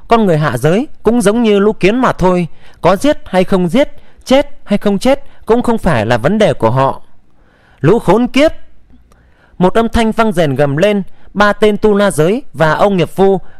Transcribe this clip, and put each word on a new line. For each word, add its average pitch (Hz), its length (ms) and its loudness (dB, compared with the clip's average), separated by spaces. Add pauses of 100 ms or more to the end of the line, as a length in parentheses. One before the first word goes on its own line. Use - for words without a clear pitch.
con 226 180 2
người 165 120 2
hạ 139 200 -2
giới 175 300 0 (140)
cũng 233 200 2
giống 208 200 2
như 208 160 2
lũ 208 140 2
kiến 208 260 0
mà 233 140 0
thôi. 180 340 0 (340)
Có 190 160 2
giết 294 300 0
hay 190 180 0
không 185 240 0
giết, 233 200 2 (360)
chết 277 400 0
hay 202 140 -2
không 202 200 0
chết 269 260 0 (220)
cũng 240 160 2
không 233 160 0
phải 117 280 0
là 120 100 2
vấn 151 220 0
đề 190 140 2
của 120 180 0
họ. 131 320 -2 (760)
"Lũ 180 180 4
khốn 226 280 2
kiếp!" 294 260 2 (1040)
Một 185 160 2
âm 226 140 0
thanh 220 240 0
vang 220 200 0
rền 151 220 0
gầm 139 220 0
lên. 202 260 0 (320)
Ba 208 180 0
tên 214 240 0
Tu 214 180 2
La 202 160 2
Giới 170 320 -2 (120)
và 156 180 0
Âu 175 180 2
Nghiệp 180 260 -2
Vu 196 240 2 (200)